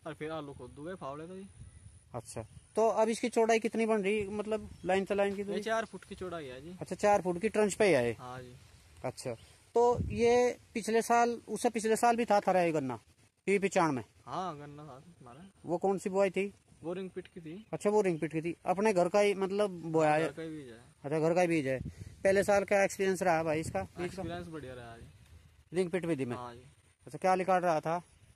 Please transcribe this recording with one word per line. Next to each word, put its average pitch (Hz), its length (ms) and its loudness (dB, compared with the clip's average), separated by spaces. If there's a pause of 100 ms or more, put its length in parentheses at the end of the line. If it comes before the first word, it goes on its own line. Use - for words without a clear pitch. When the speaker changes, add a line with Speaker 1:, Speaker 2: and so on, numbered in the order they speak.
Speaker 1:
और 156 80 -10
फिर 151 160 -10
आलू 151 220 -10
खोद 127 260 -16
गए 160 160 -12
फावड़े 151 320 -12
तो 185 100 -14
जी। 196 100 -16 (680)
Speaker 2:
अच्छा, 117 280 -10 (340)
तो 220 120 4
अब 214 200 2
इसकी 233 200 -2
चौड़ाई 226 300 2
कितनी 220 280 -2
बन 214 160 0
रही, 202 260 0
मतलब 208 400 -6 (160)
लाइन 190 200 2
से 202 100 -2
लाइन 202 220 0
की 202 80 -6
दूरी? 202 120 -4
Speaker 1:
ये 208 60 -4
चार 220 220 -2
फुट - 200 -14
की 208 100 -16
चौड़ाई 170 300 -10
है 127 160 -12
जी। 175 200 -14
Speaker 2:
अच्छा, 170 160 -8
चार 208 260 6
फुट 175 180 -2
की 220 80 0
ट्रंच 208 260 2
पे 220 120 4
ही 185 60 8
है? 120 200 4
Speaker 1:
हाँ 127 300 -10
जी। 123 120 -18 (500)
Speaker 2:
अच्छा, 131 300 -8 (400)
तो 240 240 4 (100)
ये 240 500 2 (160)
पिछले 220 280 0
साल, 240 280 4 (180)
उससे 220 220 0
पिछले 220 260 0
साल 240 200 4
भी 233 80 0
था 208 160 4
थारा 185 220 4
ये 170 100 2
गन्ना, 135 240 -2 (500)
पीवी 196 220 2
पचानवे? 156 360 2 (220)
Speaker 1:
हाँ, 156 320 -8
गन्ना 147 260 -16
था 143 180 -18 (180)
हमारा। 135 260 -20 (200)
Speaker 2:
वो 165 120 0
कौन 196 200 0
सी 196 120 -4
बुआई 190 200 2
थी? 196 220 -4 (300)
Speaker 1:
वो 160 100 -6
रिंग 185 180 -8
पिट 180 160 -12
की - 140 -20
थी। 165 320 -14
Speaker 2:
अच्छा, 185 180 -2
वो 214 100 4
रिंग 180 180 2
पिट 151 140 -4
की 160 100 -2
थी। 170 120 -4 (120)
अपने 202 260 2
घर 180 160 4
का 208 120 4
ही 202 140 4
मतलब 196 360 0
बोया 160 400 2
Speaker 1:
हाँ, 151 80 4
Speaker 2:
है? 160 80 0
Speaker 1:
घर 139 60 -4
का 160 100 -12
ही 165 60 -10
बीज 151 200 -12
है। 113 120 -18 (240)
Speaker 2:
अच्छा, 147 140 0
घर 160 160 4
का 175 60 4
ही 180 60 4
बीज 165 200 0
है। 131 120 -2 (460)
पहले 196 200 4
साल 202 200 4
क्या 196 200 2
experience 190 380 0
रहा 165 200 4
भाई 160 180 0
इसका, 190 220 -6
बीज - 140 -14
का? 175 80 -6
Speaker 1:
experience 175 420 -8
बढ़िया 143 280 -14
रहा 117 220 -16
जी। 117 100 -20 (680)
Speaker 2:
रिंग 180 160 0
पिट 175 140 -2
विधि 156 200 0
में? 120 120 -4
Speaker 1:
हाँ 120 180 -10
जी। 123 100 -20 (420)
Speaker 2:
अच्छा, 147 120 -12
क्या 185 160 4
रिकॉर्ड 185 300 2
रहा 160 160 4
था? 165 220 -2 (320)